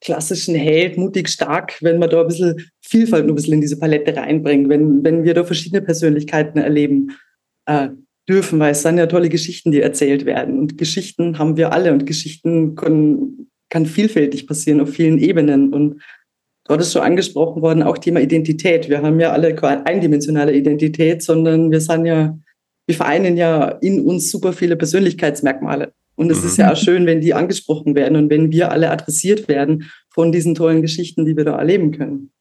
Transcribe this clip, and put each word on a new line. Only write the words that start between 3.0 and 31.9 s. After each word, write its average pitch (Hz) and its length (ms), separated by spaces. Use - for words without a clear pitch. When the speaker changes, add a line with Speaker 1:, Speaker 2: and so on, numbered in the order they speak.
Speaker 1:
nur 156 80
ein - 20
bisschen 156 180
in 151 80
diese 147 180
Palette 151 360
reinbringen, 143 540
wenn, 147 340
wenn 160 200
wir 170 100
da 170 120
verschiedene 175 360
Persönlichkeiten 156 760
erleben, 139 520
äh, 143 240
dürfen, 180 300
weil 147 140
es 143 80
sind 165 160
ja 165 100
tolle 170 220
Geschichten, 165 420
die 143 100
erzählt 139 440
werden. 135 340
Und 151 180
Geschichten 170 600
haben 156 160
wir 160 160
alle 170 220
und 139 120
Geschichten 160 680
können, 151 760
kann 160 160
vielfältig 156 640
passieren 151 320
auf 139 120
vielen 160 260
Ebenen. 147 560
Und 147 280
dort 151 160
ist 170 140
schon 170 80
angesprochen 160 600
worden, 160 220
auch - 140
Thema 170 240
Identität. 160 680
Wir 143 140
haben 156 180
ja 165 140
alle 160 220
keine 139 300
eindimensionale 151 680
Identität, 156 680
sondern 160 480
wir 160 120
sind 165 240
ja, 160 320
wir 170 100
vereinen 175 400
ja 165 320
in 190 240
uns 175 260
super 185 220
viele 170 240
Persönlichkeitsmerkmale. 156 1120
Und 165 160
es 151 120
Speaker 2:
Mhm. 170 40
Speaker 1:
ist - 100
ja 202 140
auch 170 60
schön, 180 280
wenn 165 140
die 160 140
angesprochen 160 600
werden 139 220
und 151 140
wenn 156 240
wir 170 180
alle 160 180
adressiert 180 600
werden 147 420
von 165 200
diesen 165 240
tollen 160 260
Geschichten, 160 440
die 156 100
wir 151 80
da 147 140
erleben 160 340